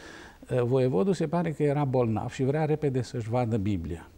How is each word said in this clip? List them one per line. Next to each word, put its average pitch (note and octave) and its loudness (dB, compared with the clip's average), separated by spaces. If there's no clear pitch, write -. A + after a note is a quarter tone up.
Uh, B2+ 2
voievodul C3+ 2
se E3 -2
pare E3 0
că D3 -4
era D3 2
bolnav B2 0
și C#3 -4
vrea D3 2
repede D3 0
să-și A2+ -6
vadă A#2 0
Biblia. F2 -2